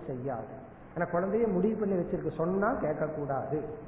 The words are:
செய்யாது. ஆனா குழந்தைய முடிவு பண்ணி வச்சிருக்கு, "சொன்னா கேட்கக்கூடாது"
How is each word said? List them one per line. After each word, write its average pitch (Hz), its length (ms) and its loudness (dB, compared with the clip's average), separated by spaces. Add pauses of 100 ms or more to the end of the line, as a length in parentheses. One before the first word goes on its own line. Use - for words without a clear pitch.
செய்யாது. 123 600 -6 (300)
ஆனா 170 140 0
குழந்தைய 196 400 2
முடிவு 190 280 4
பண்ணி 196 160 2
வச்சிருக்கு, 165 400 0
"சொன்னா 196 380 2
கேட்கக்கூடாது" 147 880 0 (260)